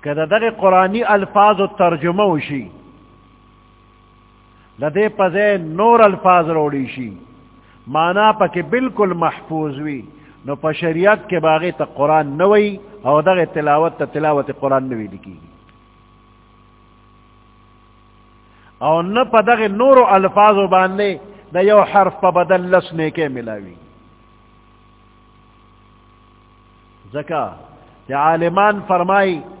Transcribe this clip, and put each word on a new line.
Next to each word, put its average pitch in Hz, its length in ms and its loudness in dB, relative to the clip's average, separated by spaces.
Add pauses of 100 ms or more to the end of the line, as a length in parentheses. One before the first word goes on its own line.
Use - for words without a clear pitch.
کہ 147 140 -8
دا 156 100 -2
دغه 214 260 0 (100)
قرآنی 185 440 2
الفاظ 202 560 2
و 196 60 0
ترجمه 175 640 0
وشی، 139 380 -6 (2000)
دا 147 80 -4
دے 202 200 0
پزے 202 480 0
نور 190 440 2
الفاظ 180 480 4
روڑی 147 380 -2
شی، 117 280 -12 (720)
معنی 185 520 2
پا 190 80 2
کے 175 160 -6
بالکل 208 500 -2
محفوظ 156 680 -6
وی، 143 240 -10 (420)
نو 139 100 -8
پا 156 180 -4
شریعت 175 560 0
کے 175 120 -2
باغی 160 300 0
تا 156 140 -6
قرآن 147 540 -2
نوی، 202 380 2 (260)
او 143 180 2
دغه 180 320 2
تلاوت 151 460 0
تا 151 60 -2
تلاوت 147 460 -2 (100)
قرآن 135 300 -2
نوی 110 160 -8
لکی 95 260 -18
گی۔ 80 140 -20 (3250)
او 160 240 0
نه 214 220 -2
پا 226 160 2
دغه 214 280 2
نور 247 280 4 (120)
الفاظ 202 460 4 (160)
باندے 185 480 0 (360)
دا 175 60 0
یو 202 220 6
حرف 190 380 0
پا 185 100 2
بدل 175 300 0
لس 180 320 0
نیکے 160 360 -4
ملاوی۔ 110 460 -12 (3500)
زکا 143 420 -8 (540)
یا 135 100 -6
عالمان 170 680 0
فرمائی 185 540 0 (200)